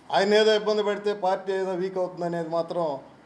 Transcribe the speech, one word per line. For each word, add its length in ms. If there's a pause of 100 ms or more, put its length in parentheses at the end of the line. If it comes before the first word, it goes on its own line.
(140)
ఆయన 200
ఏదో 220
ఇబ్బంది 280
పెడితే 300
పార్టీ 400
ఏదో 180
వీక్ 260
అవుతుందనేది 520
మాత్రం 500 (260)